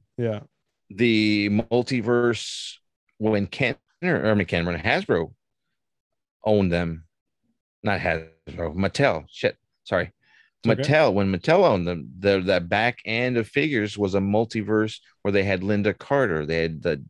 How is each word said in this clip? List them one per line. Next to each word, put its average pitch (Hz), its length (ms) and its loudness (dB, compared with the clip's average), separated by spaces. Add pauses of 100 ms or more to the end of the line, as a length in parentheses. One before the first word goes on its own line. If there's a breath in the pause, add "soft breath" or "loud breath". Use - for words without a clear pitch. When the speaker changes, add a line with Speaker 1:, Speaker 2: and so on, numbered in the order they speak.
(180)
Speaker 1:
yeah. 110 240 -4 (480)
Speaker 2:
the 107 600 2
multiverse, 120 1200 0 (460)
when 107 280 0
Ken, 127 280 -2 (280)
or, 131 240 0
I 107 80 4
mean, 98 100 2
Ken, 85 220 -2
when 87 100 -2
Hasbro 110 560 -2 (1120)
owned 101 280 2
them, 82 340 -4 (760)
not 101 180 -2
Hasbro, 80 760 -6
Mattel, 98 560 0
shit, - 260 -4 (260)
sorry. 90 280 -2 (520 soft breath)
Speaker 1:
It's 113 80 2
okay. 113 120 0
Speaker 2:
Mattel, 147 320 4
when 98 180 2
Mattel 160 300 2
owned 98 240 2
them, 76 320 -6
the, 98 220 2
that 90 280 0
back 110 360 0
end 120 320 -2
of 110 100 0
figures 113 500 -2
was 98 160 0
a 98 60 2
multiverse 107 800 -2 (240 soft breath)
where 101 80 -2
they 98 120 2
had 95 200 -2
Linda 101 320 0
Carter, 101 500 0
they 82 160 0
had 80 220 -4
the, 73 260 -4